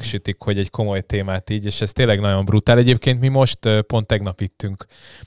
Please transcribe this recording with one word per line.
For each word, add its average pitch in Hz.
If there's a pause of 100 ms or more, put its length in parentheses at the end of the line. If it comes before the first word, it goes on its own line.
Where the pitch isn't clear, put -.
sütik, 104
hogy 101
egy 98
komoly 101
témát 95
így, 107
és 101
ez 104
tényleg 110
nagyon 98
brutál. 107
Egyébként 123
mi 131
most, 135
ö, 107
pont 107
tegnap 98
ittünk 98 (420)